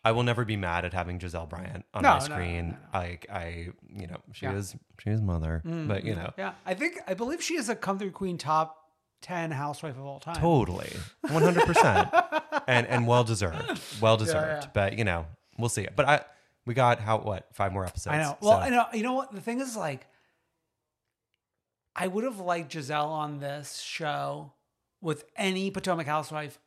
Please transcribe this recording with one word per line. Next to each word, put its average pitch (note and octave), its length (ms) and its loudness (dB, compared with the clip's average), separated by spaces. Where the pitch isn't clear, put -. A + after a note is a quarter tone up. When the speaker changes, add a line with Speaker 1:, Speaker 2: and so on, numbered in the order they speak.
Speaker 1:
I A2+ 60 6
will A#2+ 140 2
never A#2+ 200 2
be G#2+ 120 -2
mad F2 280 -2
at F2 100 -4
having F2 260 -4
Giselle E2+ 260 -8
Bryant E2+ 380 -10
on A2 80 -2
Speaker 2:
No, C#4 120 6
Speaker 1:
my C3+ 40 2
Speaker 2:
no, C3+ 60 -2
Speaker 1:
screen. F2 460 -4
Speaker 2:
no, - 60 -8
no. F#2+ 60 -2
Speaker 1:
Like, F2 320 -8
I, E2+ 380 -8
you - 200 -12
know, - 120 -12
she F#2+ 140 -10
Speaker 2:
Yeah. F#2+ 80 -4
Speaker 1:
is, G2 200 -6
she G#2 120 -4
is A2 120 2
mother, E2 420 0
Speaker 2:
Mm, E3 220 -4
Speaker 1:
but, G2 160 -2
you A2 120 -4
Speaker 2:
mm, - 100 -4
Speaker 1:
know. - 120 -8
Speaker 2:
yeah. F#3+ 180 -8
I F#3 80 -2
think, E4+ 320 -4
I F#3+ 80 -4
believe B3 260 -6
she E4 140 -4
is A#3+ 140 -2
a A#3 80 -2
Come F#3+ 240 -4
Through G3 100 -4
Queen F3+ 260 -6
top D#3 440 0
ten E3 320 -4
housewife C#3+ 440 -6
of C3+ 80 -12
all C#3 140 -12
time. A2 160 -10
Speaker 1:
Totally. A#2+ 560 4
One D#3+ 140 6
hundred - 220 6
percent. - 460 6
Speaker 2:
<laughs> E4 60 6
Speaker 1:
And, A#2+ 180 4
and A#2+ 220 4
well A#2+ 160 8
deserved. G2 560 -2
Well A2 140 8
Speaker 2:
Yeah, A2 100 4
Speaker 1:
deserved. D3+ 400 0
Speaker 2:
yeah. - 80 -14
Speaker 1:
But, G2+ 240 2
you A2+ 60 0
know, E2+ 240 0
we'll A#2 100 0
see. G2+ 280 -2
But C3+ 120 4
I, D3 160 4
we A#2+ 100 -4
got A#2+ 260 4
how, A2 180 2
what, G2+ 360 -6
five G2 180 0
more F#2+ 120 -2
episodes, D3+ 300 -4
Speaker 2:
I D3+ 40 0
know. D3 220 -2
Well, G#3 120 6
Speaker 1:
so. A#3 60 8
Speaker 2:
I C#4 120 0
know. A#3+ 220 4
You A3 100 -2
know B3+ 120 -2
what? C4 180 -4
The F#3+ 80 -12
thing A#3 200 -4
is, B3+ 160 -6
like, D3+ 300 -4
I F3+ 120 -2
would G3+ 180 -2
have A#3+ 160 -4
liked F3 320 -2
Giselle D3 380 -2
on D3 300 -6
this C#3+ 400 -10
show C#3+ 720 -6
with D#3 240 -4
any F#3+ 340 0
Potomac F3 360 -2
housewife D3+ 600 -4